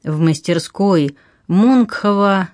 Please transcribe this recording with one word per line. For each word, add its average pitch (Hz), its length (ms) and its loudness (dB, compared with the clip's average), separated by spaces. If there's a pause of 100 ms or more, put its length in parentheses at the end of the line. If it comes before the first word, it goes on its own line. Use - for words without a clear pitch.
в 156 180 -6
мастерской 165 960 0 (360)
Мункхова 202 1040 0